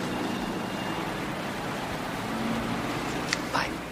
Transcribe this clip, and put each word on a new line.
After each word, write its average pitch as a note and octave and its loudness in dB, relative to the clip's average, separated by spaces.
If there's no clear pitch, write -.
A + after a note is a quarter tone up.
Bye. - 4